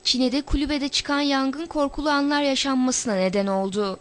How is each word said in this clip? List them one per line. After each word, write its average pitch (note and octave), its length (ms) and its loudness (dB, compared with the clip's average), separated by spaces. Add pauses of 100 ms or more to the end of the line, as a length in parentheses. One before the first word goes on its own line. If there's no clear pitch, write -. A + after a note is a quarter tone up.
Şine'de B3+ 340 2
kulübede C#4+ 460 0
çıkan C#4+ 320 -2
yangın C#4 460 0
korkulu D4 440 -2
anlar C#4+ 320 2
yaşanmasına C4 720 0
neden F#3+ 320 2
oldu. G3 540 -2